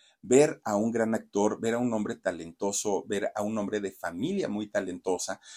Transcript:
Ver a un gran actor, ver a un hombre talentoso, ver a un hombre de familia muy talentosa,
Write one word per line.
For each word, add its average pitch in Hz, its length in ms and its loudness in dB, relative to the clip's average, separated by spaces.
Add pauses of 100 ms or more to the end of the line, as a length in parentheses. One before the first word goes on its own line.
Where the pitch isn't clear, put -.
(220)
Ver 139 440 6
a 107 100 0
un 110 160 2
gran 113 240 2
actor, 107 460 0
ver 113 140 2
a - 20 0
un 120 160 0
hombre 107 220 -2
talentoso, 92 920 -2
ver 101 280 -2
a 107 60 -2
un 107 160 -2
hombre 101 220 -2
de 98 140 -4
familia 120 560 -4
muy 104 180 -4
talentosa, 92 720 -4 (180)